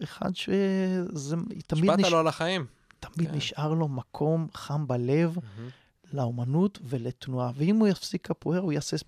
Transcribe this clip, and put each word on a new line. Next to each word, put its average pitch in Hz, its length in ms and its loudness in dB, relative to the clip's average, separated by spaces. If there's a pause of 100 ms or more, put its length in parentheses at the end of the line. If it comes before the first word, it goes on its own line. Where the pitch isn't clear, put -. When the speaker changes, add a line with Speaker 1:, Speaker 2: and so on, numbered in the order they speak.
Speaker 1:
אחד - 340 -6
שזה 185 1000 0 (300)
תמיד 170 240 4
Speaker 2:
השפעת 208 80 6
Speaker 1:
נש-, 185 140 6
Speaker 2:
לו 165 60 6
על 160 100 6
החיים. 160 380 -2 (340)
Speaker 1:
תמיד - 300 -2
Speaker 2:
כן. 147 60 -4
Speaker 1:
נשאר 151 380 -2
לו 160 140 2
מקום 151 640 -2
חם 147 320 -4
בלב 139 560 2
Speaker 2:
מהמם. 113 280 -12 (420)
Speaker 1:
לאומנות 131 720 0
ולתנועה. 127 720 -4
ואם 165 220 2
הוא 220 120 6
יפסיק - 380 -2
קפוארה, 165 320 -2
הוא 180 140 0
יעשה 147 240 -2 (120)